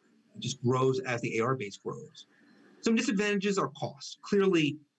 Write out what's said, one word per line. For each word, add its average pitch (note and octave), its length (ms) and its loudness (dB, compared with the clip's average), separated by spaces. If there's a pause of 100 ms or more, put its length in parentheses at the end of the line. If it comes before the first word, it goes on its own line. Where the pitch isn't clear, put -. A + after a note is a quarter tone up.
(360)
It - 60 -16
just C3 200 -6
grows B2+ 400 2
as A#2+ 200 -4
the A#2 160 -4
A A2+ 80 2
R C3 100 2
base G2+ 220 -8
grows. - 480 -12 (560)
Some A3+ 140 2
disadvantages G#3 640 0
are D3+ 120 0
cost. - 540 -10
Clearly, F3 540 4 (220)